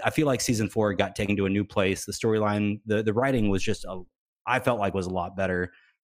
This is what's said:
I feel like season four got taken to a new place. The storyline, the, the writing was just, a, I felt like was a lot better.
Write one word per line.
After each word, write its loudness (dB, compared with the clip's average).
I 0
feel 2
like 2
season 0
four 2
got 0
taken 0
to 2
a 2
new 2
place. 0
The -8
storyline, 0
the, 0
the 0
writing 2
was 2
just, -2
a, -10
I 2
felt 0
like 0
was -2
a -4
lot -4
better. -2